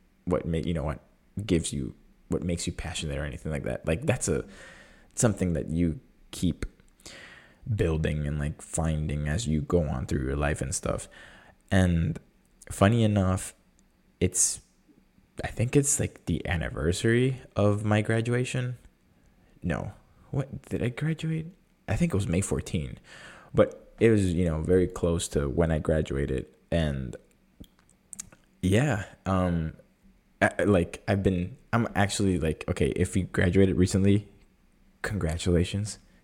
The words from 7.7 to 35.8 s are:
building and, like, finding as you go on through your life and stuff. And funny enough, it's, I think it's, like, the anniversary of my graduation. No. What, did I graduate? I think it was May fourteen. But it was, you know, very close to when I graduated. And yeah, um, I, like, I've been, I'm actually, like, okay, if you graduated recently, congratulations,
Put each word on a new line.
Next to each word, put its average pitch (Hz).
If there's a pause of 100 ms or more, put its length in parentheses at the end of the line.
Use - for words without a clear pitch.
building 80
and, 73
like, 76
finding 78
as 76
you 76
go 80
on 69
through 65
your 67
life 73
and 67
stuff. - (640)
And 87 (500)
funny 113
enough, 95 (680)
it's, - (840)
I -
think 120
it's, 143
like, -
the 85
anniversary 113 (140)
of 104
my 107
graduation. 123 (840)
No. 69 (380)
What, -
did 87
I 117
graduate? 160 (400)
I -
think 170
it 98
was 98
May 87
fourteen. - (560)
But -
it 113
was, 98
you 87
know, 80
very 90
close 85
to 71
when 80
I 78
graduated. 71 (260)
And 71 (1500)
yeah, 101 (200)
um, 90 (680)
I, 101
like, 90
I've 98
been, 95 (160)
I'm 117
actually, 98
like, 78
okay, -
if 90
you 95
graduated 92
recently, 98 (760)
congratulations, 87 (240)